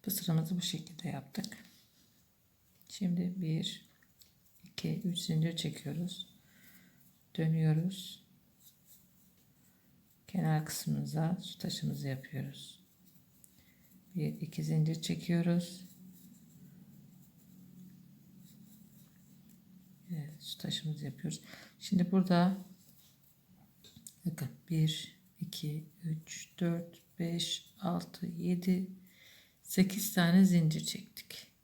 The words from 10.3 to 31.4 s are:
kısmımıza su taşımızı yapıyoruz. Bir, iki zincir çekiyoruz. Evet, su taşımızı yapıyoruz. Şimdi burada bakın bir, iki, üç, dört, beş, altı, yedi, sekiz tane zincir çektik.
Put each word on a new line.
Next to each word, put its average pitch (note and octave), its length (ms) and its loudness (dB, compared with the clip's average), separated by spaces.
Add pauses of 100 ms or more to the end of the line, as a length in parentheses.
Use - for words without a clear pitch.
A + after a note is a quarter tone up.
kısmımıza D#3 760 0
su - 160 -12
taşımızı C#3+ 500 -4
yapıyoruz. - 760 -8 (1300)
Bir, D3+ 260 -2
iki D#3 240 -6
zincir D#3 380 2
çekiyoruz. E3+ 880 0 (4000)
Evet, D3+ 320 -8
su - 160 -12
taşımızı D#3 460 -4
yapıyoruz. - 360 -6 (400)
Şimdi F3+ 320 2
burada F#3 540 6 (1600)
bakın D#3 220 -6 (220)
bir, D#3 460 2 (240)
iki, - 460 -6 (180)
üç, - 560 -8
dört, E3+ 420 -2 (160)
beş, E3+ 640 -4
altı, F3 460 -4
yedi, F3+ 600 0 (760)
sekiz - 520 2
tane F3+ 300 8
zincir D#3+ 400 6
çektik. - 640 -10 (180)